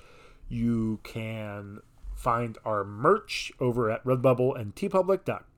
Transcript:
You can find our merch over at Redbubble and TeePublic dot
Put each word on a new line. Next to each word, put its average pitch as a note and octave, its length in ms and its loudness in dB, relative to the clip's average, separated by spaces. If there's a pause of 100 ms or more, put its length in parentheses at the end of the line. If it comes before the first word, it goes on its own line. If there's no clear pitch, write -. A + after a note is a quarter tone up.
(480)
You A2+ 560 0
can G#2+ 760 -10 (340)
find A#2 520 0
our G#2 180 0
merch B2 760 0
over A#2+ 300 2
at A2+ 140 -2
Redbubble B2+ 560 4
and G#2 160 -8
TeePublic F#3+ 500 2
dot A2 200 -6 (120)